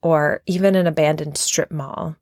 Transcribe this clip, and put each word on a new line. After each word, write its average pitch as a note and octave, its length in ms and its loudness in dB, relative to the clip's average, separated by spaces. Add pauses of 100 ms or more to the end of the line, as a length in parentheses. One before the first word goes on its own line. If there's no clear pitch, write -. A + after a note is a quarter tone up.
or D3+ 460 2
even F#3+ 260 2
an F3+ 140 4
abandoned D3+ 500 0
strip - 320 -2
mall D#3 520 -8